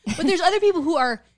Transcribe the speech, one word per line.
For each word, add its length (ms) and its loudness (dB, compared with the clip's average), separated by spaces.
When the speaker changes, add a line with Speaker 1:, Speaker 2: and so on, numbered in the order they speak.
Speaker 1:
<laughs> 120 -6
Speaker 2:
But 100 -4
there's 140 2
other 180 2
people 220 2
who 160 -2
are, 260 -2